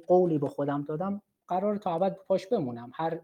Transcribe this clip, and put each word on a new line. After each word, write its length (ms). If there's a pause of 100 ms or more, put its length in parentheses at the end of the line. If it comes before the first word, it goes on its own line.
قولی 300
به 100
خودم 360
دادم 380 (260)
قراره 320
تا 160
ابد 220 (100)
پاش 200
بمونم، 460
هر 300